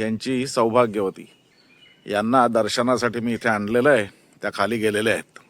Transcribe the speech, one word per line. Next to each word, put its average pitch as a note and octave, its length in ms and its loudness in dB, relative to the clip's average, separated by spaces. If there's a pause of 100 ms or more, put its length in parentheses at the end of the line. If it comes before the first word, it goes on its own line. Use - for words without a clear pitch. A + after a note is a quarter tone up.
यांची A#2 460 -4
सौभाग्यवती, A2 840 -2 (760)
यांना A#2 420 2
दर्शनासाठी A#2 720 0
मी A#2 120 -4
इथे A2+ 160 -4
आणलेलं A2+ 420 2
आहे. A2 160 4 (360)
त्या G2+ 120 -6
खाली G#2 220 0
गेलेल्या G#2+ 360 0
आहेत. - 260 -8 (100)